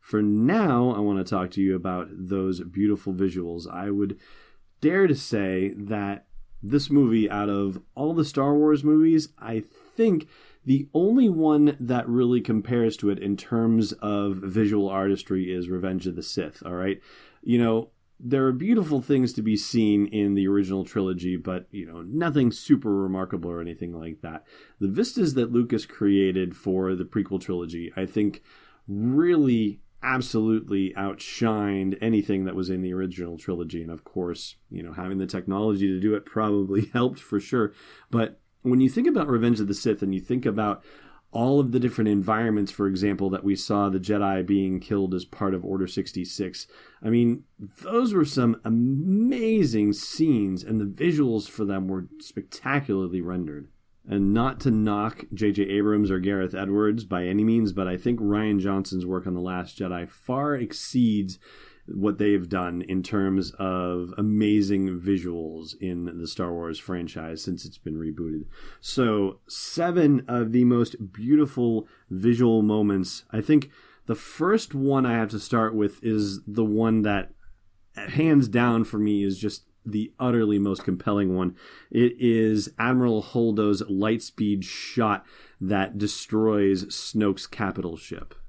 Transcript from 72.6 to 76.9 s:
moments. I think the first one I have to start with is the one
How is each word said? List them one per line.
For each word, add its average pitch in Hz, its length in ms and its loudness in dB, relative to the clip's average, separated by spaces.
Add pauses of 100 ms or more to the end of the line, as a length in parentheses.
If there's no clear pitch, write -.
moments. 104 680 2
I 110 120 -4
think 147 280 2 (360)
the 117 80 -2
first 190 600 -2
one 135 300 2
I 123 80 0
have 113 180 0
to 107 80 -6
start 110 360 0
with 104 280 0
is 104 440 0
the 110 180 0
one 110 380 2